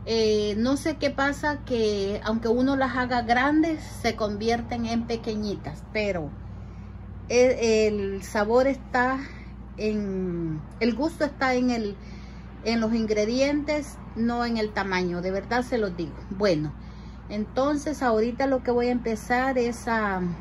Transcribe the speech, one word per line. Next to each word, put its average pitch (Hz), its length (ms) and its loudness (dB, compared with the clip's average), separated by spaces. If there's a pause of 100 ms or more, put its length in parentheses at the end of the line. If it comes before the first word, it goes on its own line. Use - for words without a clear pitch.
Eh, 214 540 2
no 254 180 4
sé 311 200 -2
qué 285 140 0
pasa, 277 540 0
que 208 600 0
aunque 226 240 0
uno 254 260 4
las 262 220 0
haga 247 260 2
grandes, 294 600 4 (200)
se 220 140 2
convierten 226 720 0
en 233 200 0
pequeñitas, 214 880 -4
pero 185 360 -2 (1000)
el, 247 240 6
el 208 720 2
sabor 226 420 4
está 262 520 0 (580)
en, 185 840 -2 (200)
el 226 140 2
gusto 302 300 0
está 269 300 0
en 254 160 2
el, 214 260 -2 (680)
en 226 160 2
los 220 140 2
ingredientes, 262 1000 2 (200)
no 240 280 0
en 233 120 0
el 214 160 -2
tamaño, 185 500 0
de 185 80 -2
verdad 202 320 0
se 247 160 -2
los 196 180 0
digo. 160 200 -6 (140)
Bueno, 175 420 2 (560)
entonces 277 760 0
ahorita 233 460 2
lo 262 160 0
que 240 80 2
voy 240 160 4
a 247 40 2
empezar 247 640 0
es 240 300 0
a 208 340 2 (200)